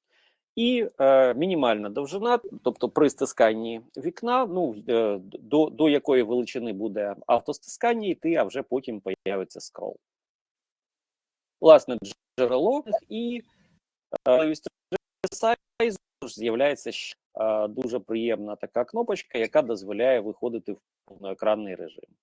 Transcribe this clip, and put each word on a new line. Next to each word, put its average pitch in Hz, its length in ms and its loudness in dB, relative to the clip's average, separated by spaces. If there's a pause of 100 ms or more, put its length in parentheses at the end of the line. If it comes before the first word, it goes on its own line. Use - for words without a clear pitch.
(560)
і, 233 320 0 (120)
е, 135 340 6
мінімальна 127 560 0
довжина, 185 480 -2 (240)
тобто 123 260 -2
при 147 220 4
стисканні 113 720 0 (160)
вікна, 226 500 -2
ну, 151 420 -4
е, 110 340 2
до, 127 480 0
до 156 180 2
якої 139 340 4
величини 117 500 -4
буде 101 440 -6 (100)
автостискання 214 840 -2
йти, 165 260 -2
а 139 100 2
вже 131 180 -6
потім 120 380 -6
появиться 95 600 -6
скрол. - 360 -12 (1600)
Власне, 135 380 8 (400)
джерело 143 460 2 (240)
і, 233 340 -6 (840)
е, 135 40 4
можливість 156 380 2 (540)
ресайзу 226 760 -2 (240)
з'являється 120 720 -2
ще, - 240 -12 (180)
е, 107 340 0
дуже 110 300 -6
приємна 110 580 -4
така - 280 -4
кнопочка, 214 540 -4
яка 113 240 2
дозволяє 113 580 0
виходити 110 520 -6
в - 80 -12 (240)
повноекранний 98 720 -4
режим. 82 320 -16 (160)